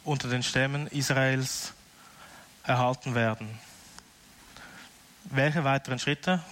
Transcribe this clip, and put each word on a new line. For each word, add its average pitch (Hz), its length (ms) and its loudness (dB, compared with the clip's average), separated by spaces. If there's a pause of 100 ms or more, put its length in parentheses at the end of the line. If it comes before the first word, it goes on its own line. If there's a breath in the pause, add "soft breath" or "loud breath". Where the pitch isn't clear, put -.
unter 139 240 -2
den 123 160 0
Stämmen 139 440 0
Israels 131 840 0 (920 loud breath)
erhalten 123 520 0
werden? 110 340 0 (1700 loud breath)
Welche 147 400 2
weiteren 135 340 0
Schritte 160 540 0